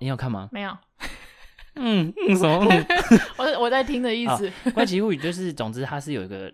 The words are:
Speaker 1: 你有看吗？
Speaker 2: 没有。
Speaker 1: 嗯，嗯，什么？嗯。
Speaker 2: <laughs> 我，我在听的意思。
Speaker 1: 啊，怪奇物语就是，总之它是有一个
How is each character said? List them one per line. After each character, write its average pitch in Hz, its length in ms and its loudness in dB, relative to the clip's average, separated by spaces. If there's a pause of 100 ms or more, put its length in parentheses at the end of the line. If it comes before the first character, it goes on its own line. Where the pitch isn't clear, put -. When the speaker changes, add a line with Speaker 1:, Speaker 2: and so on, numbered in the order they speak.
Speaker 1:
你 127 60 -4
有 135 100 -2
看 127 140 -4
吗？ 95 200 -8
Speaker 2:
没 202 100 -10
有。 190 140 -8 (1000)
Speaker 1:
嗯， 208 340 0 (180)
嗯， 190 80 6
什 180 100 4
么？ - 180 4
嗯。 - 200 4 (260)
Speaker 2:
<laughs> - 260 6
我， 254 80 0 (180)
我 233 60 2
在 269 140 2
听 254 180 -4
的 233 140 0
意 240 100 -2
思。 226 220 0
Speaker 1:
啊， 190 260 -4
怪 - 120 2
奇 185 160 0
物 214 100 2
语 156 60 0
就 151 140 -2
是， 180 200 -4
总 113 220 -6
之 127 100 -6
它 143 160 -6
是 143 140 -8
有 104 100 -4
一 92 40 -10
个 95 260 -10